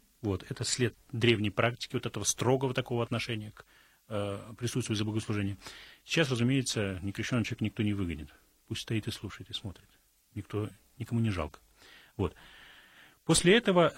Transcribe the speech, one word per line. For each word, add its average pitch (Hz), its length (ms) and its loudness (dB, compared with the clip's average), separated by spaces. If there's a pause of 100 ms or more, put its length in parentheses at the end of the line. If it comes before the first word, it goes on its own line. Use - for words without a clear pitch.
(240)
вот, 98 260 0
это 123 160 -6
след - 320 0 (160)
древней 110 380 4
практики, - 440 0
вот 120 120 -4
этого 107 180 -6
строгого 127 500 2
такого 123 300 -2
отношения 110 480 -4
к, - 120 -20 (440)
э, 101 480 -6
присутствию 117 400 -2
за 107 80 0
богослужение. 104 540 -2 (460)
Сейчас, 131 260 2
разумеется, 117 720 0
некрещенный 107 420 -2
человек - 160 -6
никто 110 220 -2
не 104 100 2
выгонит. 85 380 -4 (360)
Пусть - 160 -8
стоит 110 240 -4
и 110 40 -6
слушает, - 400 -10
и - 20 -16
смотрит. - 360 -12 (460)
Никто, 104 360 -6 (260)
никому 117 240 -2
не 113 100 2
жалко. 82 300 -4 (560)
Вот. 92 180 2 (920)
После 165 280 6
этого, 180 440 6